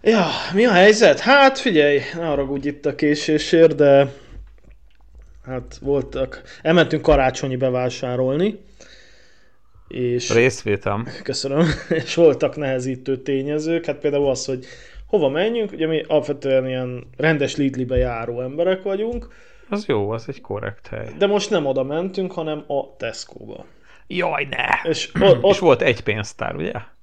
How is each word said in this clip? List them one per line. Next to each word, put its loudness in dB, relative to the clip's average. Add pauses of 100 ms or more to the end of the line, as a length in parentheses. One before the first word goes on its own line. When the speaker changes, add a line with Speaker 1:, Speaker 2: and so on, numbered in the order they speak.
Speaker 1:
Ja, 4 (280)
mi 4
a 4
helyzet? 6
Hát 6
figyelj, 4 (160)
ne -6
haragudj -4
itt -8
a 0
késésért, 2
de 6 (1300)
hát -12
voltak, -4 (200)
elmentünk 2
karácsonyi 2
bevásárolni, -2 (1300)
és -4
Speaker 2:
Részvétem. 0 (160)
Speaker 1:
Köszönöm. -2 (200)
<laughs> -2
És -8
voltak 4
nehezítő -4
tényezők, -4
hát -4
például 0
az, -4
hogy -6 (420)
hova 2
menjünk, -2
ugye -4
mi -2
alapvetően 0
ilyen -6 (100)
rendes 0
Lidlibe -2
járó -2
emberek -2
vagyunk. -6 (420)
Speaker 2:
Az -6
jó, 0
az -8
egy -12
korrekt -10
hely. -10 (100)
Speaker 1:
De 0
most -2
nem -2
oda -2
mentünk, -6
hanem -8
a -6
Tesco-ba. -14 (440)
Speaker 2:
Jaj, -4
ne! -4
Speaker 1:
És -6 (100)
o-, 4
ott 6 (100)
Speaker 2:
És 0
volt 4
egy 0
pénztár, -6
ugye? -6 (320)